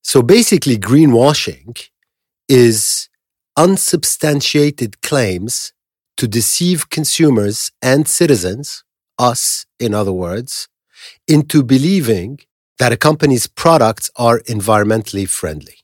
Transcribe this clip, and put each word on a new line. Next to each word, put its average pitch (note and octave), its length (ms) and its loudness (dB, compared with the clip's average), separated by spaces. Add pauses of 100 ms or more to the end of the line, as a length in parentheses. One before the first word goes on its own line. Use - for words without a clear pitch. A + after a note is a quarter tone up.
So - 220 2
basically, C#3+ 560 2
greenwashing B2+ 1120 2 (580)
is A#2 640 2 (480)
unsubstantiated D3 1400 -2
claims G#2+ 720 -4 (440)
to B2 100 -4
deceive D#3 640 -2
consumers C3 920 0
and C3+ 260 2
citizens, A#2+ 760 -2 (340)
us, - 460 -2 (160)
in A2 140 -2
other G2+ 180 -2
words, F#2 560 -8 (580)
into D3+ 360 2
believing C3 760 0 (400)
that B2 140 2
a G2+ 60 -4
company's D3+ 480 0
products C#3 720 0
are A#2+ 240 2
environmentally G#2+ 840 -2
friendly - 580 -10